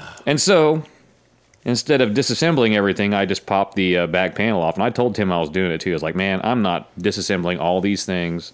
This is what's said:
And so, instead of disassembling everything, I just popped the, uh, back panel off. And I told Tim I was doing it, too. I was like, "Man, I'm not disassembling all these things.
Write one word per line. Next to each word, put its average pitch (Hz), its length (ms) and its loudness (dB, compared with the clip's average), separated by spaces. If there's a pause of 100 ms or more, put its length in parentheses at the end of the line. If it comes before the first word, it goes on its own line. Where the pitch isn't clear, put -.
(260)
And 143 160 0
so, 160 420 4 (840)
instead 123 360 2
of 113 100 2
disassembling 127 640 2
everything, 101 380 2
I 98 120 2
just 95 200 -4
popped 98 300 0
the, 90 220 2
uh, 87 100 0
back 90 280 -2
panel 104 260 0
off. 82 140 0
And 101 80 -2
I 120 60 0
told 120 240 0
Tim 98 180 0
I 87 80 0
was 80 100 -2
doing 90 220 -2
it, 80 100 -4
too. 92 100 -4
I - 20 0
was 78 80 -4
like, 80 140 -4
"Man, 95 280 0
I'm 120 180 0
not 87 360 -4
disassembling 90 640 -2
all 90 220 0
these 98 240 -2
things. 87 480 -4